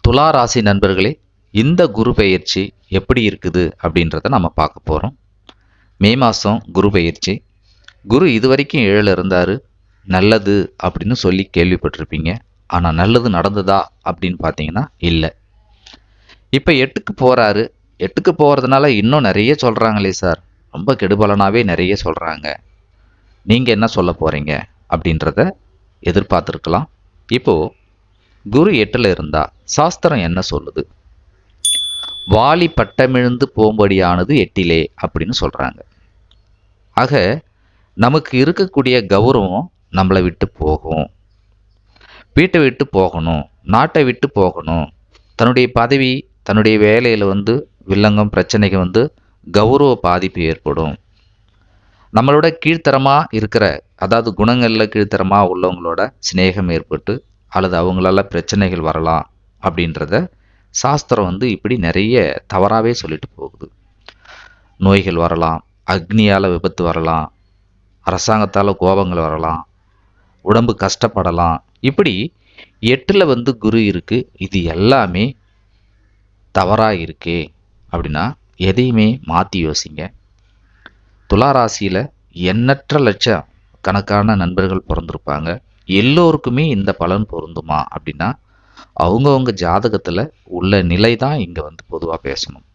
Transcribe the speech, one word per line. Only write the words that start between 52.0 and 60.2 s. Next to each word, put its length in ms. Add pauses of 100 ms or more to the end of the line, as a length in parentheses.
நம்மளோட 340 (160)
கீழ்த்தரமா 560 (200)
இருக்கிற, 280 (380)
அதாவது 260 (100)
குணங்கள்ல 440 (100)
கீழ்த்தரமா 460 (120)
உள்ளவங்களோட 580 (160)
சிநேகம் 500
ஏற்பட்டு 380 (360)
அல்லது 280
அவங்களால 420 (100)
பிரச்சனைகள் 560
வரலாம் 380 (380)
அப்படின்றத 520 (580)